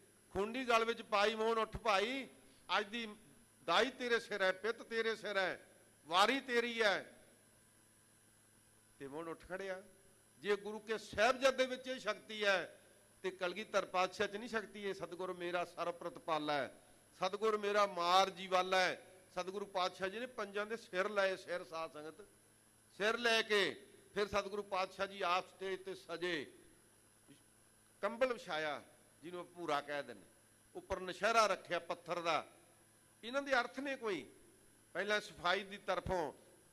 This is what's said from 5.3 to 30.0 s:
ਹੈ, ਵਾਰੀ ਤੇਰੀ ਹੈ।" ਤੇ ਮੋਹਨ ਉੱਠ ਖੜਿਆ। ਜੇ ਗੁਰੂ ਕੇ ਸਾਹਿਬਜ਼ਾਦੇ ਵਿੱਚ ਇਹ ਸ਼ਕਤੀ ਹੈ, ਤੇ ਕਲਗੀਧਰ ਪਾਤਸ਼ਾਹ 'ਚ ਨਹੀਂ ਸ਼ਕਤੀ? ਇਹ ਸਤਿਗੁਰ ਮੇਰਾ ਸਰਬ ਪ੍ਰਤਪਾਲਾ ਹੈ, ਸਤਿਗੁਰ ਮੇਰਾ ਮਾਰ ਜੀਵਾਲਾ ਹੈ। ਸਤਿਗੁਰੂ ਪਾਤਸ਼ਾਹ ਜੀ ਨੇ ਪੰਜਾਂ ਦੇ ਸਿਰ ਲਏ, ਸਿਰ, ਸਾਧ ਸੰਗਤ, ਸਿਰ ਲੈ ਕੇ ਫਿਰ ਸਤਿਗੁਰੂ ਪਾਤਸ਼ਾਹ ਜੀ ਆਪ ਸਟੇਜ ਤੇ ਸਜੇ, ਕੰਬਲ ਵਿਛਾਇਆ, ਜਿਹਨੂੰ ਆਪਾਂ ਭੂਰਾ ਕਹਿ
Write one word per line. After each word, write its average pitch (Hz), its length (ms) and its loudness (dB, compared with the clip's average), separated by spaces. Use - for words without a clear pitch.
ਹੈ, 170 300 -2
ਵਾਰੀ 202 340 6
ਤੇਰੀ 233 420 0
ਹੈ।" 180 440 0
ਤੇ 139 80 -12
ਮੋਹਨ 156 200 -10
ਉੱਠ 160 200 -12
ਖੜਿਆ। 190 360 -8
ਜੇ 202 160 0
ਗੁਰੂ 208 240 -8
ਕੇ 220 180 -6
ਸਾਹਿਬਜ਼ਾਦੇ 254 680 2
ਵਿੱਚ 254 220 -8
ਇਹ 254 120 -6
ਸ਼ਕਤੀ 208 460 -4
ਹੈ, 185 360 2
ਤੇ 185 100 -2
ਕਲਗੀਧਰ 185 540 -2
ਪਾਤਸ਼ਾਹ 185 420 0
'ਚ 185 80 -6
ਨਹੀਂ 220 140 -8
ਸ਼ਕਤੀ? 208 340 -6
ਇਹ 196 100 -2
ਸਤਿਗੁਰ 175 400 -8
ਮੇਰਾ 175 320 -2
ਸਰਬ 170 300 -4
ਪ੍ਰਤਪਾਲਾ 156 580 -2
ਹੈ, 131 280 -2
ਸਤਿਗੁਰ 208 420 0
ਮੇਰਾ 208 300 4
ਮਾਰ 185 420 6
ਜੀਵਾਲਾ 185 500 2
ਹੈ। 165 300 0
ਸਤਿਗੁਰੂ 190 340 -4
ਪਾਤਸ਼ਾਹ 185 420 -2
ਜੀ 202 120 -6
ਨੇ 254 60 -6
ਪੰਜਾਂ 208 400 -6
ਦੇ 220 120 -6
ਸਿਰ 190 320 -2
ਲਏ, 196 260 2
ਸਿਰ, 175 280 -6
ਸਾਧ 160 280 -8
ਸੰਗਤ, 156 360 -14
ਸਿਰ 220 240 2
ਲੈ 233 240 6
ਕੇ 202 480 2
ਫਿਰ 202 140 0
ਸਤਿਗੁਰੂ 202 360 -2
ਪਾਤਸ਼ਾਹ 190 440 -2
ਜੀ 196 140 -8
ਆਪ 180 280 2
ਸਟੇਜ 190 340 -6
ਤੇ 190 100 -8
ਸਜੇ, 165 580 -4
ਕੰਬਲ 233 320 0
ਵਿਛਾਇਆ, 156 500 -4
ਜਿਹਨੂੰ 175 160 -10
ਆਪਾਂ 165 140 -14
ਭੂਰਾ 151 280 -2
ਕਹਿ 143 220 -6